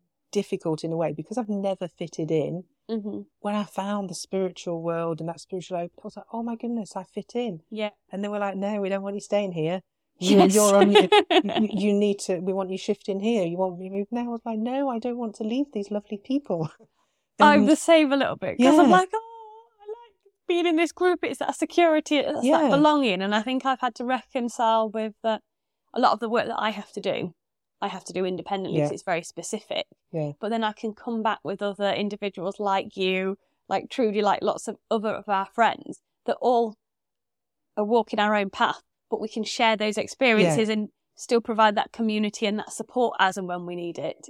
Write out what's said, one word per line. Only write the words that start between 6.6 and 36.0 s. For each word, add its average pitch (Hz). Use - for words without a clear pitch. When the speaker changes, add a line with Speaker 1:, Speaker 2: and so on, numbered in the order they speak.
Speaker 1:
I 185
fit -
in." 233
Speaker 2:
Yeah. 214
Speaker 1:
And 190
they 208
were 208
like, 196
"No, 202
we 196
don't 196
want 202
you 202
staying 202
here. 165
You, 190
Speaker 2:
Yes. 190
Speaker 1:
you're 208
on 202
your, 202
Speaker 2:
<laughs> 330
Speaker 1:
you, 208
you 202
need 202
to, 185
we 185
want 190
you 190
shifting 196
here. 220
You 170
want 185
me 185
moving 202
there?" 240
I -
was 233
like, 226
"No, 262
I 233
don't 240
want 233
to 220
leave 254
these 208
lovely 208
people." 196
<laughs> -
Speaker 2:
I'm 294
Speaker 1:
And -
Speaker 2:
the 302
same 311
a 277
little -
bit, -
'cause 269
I'm 311
Speaker 1:
Yeah. 359
Speaker 2:
like, 370
"Oh, 453
I 415
like 466
being 349
in 349
this 330
group. 359
It's 277
that 269
security, 311
it's -
Speaker 1:
Yeah. 277
Speaker 2:
that 262
belonging." 277
And 196
I 220
think 254
I've 262
had 247
to 247
reconcile 226
with 220
that 220
a -
lot 247
of 214
the 240
work 226
that 226
I 214
have 202
to 208
do, 185
I 202
have 185
to 185
do 185
independently 185
'cause 147
Speaker 1:
Yeah. -
Speaker 2:
it's -
very 170
specific. -
Speaker 1:
Yeah. 151
Speaker 2:
But 214
then 226
I 214
can 220
come 226
back 214
with 190
other 202
individuals 196
like 202
you, 190
like -
Trudy, 214
like 196
lots -
of 226
other 220
of -
our 196
friends -